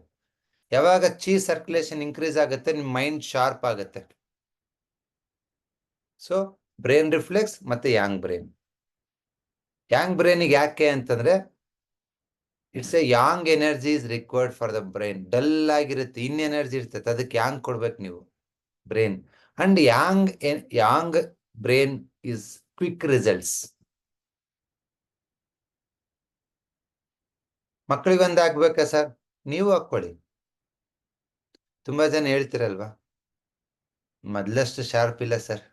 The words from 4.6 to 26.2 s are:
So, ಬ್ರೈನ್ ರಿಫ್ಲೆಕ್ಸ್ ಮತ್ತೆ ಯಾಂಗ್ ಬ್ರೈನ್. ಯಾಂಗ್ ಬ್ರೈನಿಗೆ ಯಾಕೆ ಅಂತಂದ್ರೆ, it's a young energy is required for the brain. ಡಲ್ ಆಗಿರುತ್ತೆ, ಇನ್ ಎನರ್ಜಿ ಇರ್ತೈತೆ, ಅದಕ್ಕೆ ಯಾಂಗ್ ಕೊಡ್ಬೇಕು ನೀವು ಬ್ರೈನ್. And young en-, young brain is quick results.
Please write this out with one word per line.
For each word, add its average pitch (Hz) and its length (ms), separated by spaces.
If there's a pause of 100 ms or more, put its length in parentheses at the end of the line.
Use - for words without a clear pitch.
So, 196 340 (200)
ಬ್ರೈನ್ 151 320
ರಿಫ್ಲೆಕ್ಸ್ 180 500
ಮತ್ತೆ 123 300
ಯಾಂಗ್ 101 320
ಬ್ರೈನ್. 87 300 (1400)
ಯಾಂಗ್ 160 280
ಬ್ರೈನಿಗೆ 170 360
ಯಾಕೆ 147 420
ಅಂತಂದ್ರೆ, 127 380 (1400)
it's 123 160
a 165 80 (140)
young 160 280 (120)
energy 147 420
is 127 60 (120)
required 123 440
for 113 180
the 104 60 (120)
brain. 98 340
ಡಲ್ 151 400
ಆಗಿರುತ್ತೆ, 131 560
ಇನ್ 147 140
ಎನರ್ಜಿ 147 360
ಇರ್ತೈತೆ, 117 340
ಅದಕ್ಕೆ 123 260
ಯಾಂಗ್ 123 320
ಕೊಡ್ಬೇಕು 113 380
ನೀವು 90 140 (720)
ಬ್ರೈನ್. 107 240 (460)
And 190 160 (140)
young 185 360 (200)
en-, 151 180 (160)
young 156 320 (520)
brain 135 260 (400)
is 107 100 (380)
quick 175 200 (140)
results. 101 400 (4000)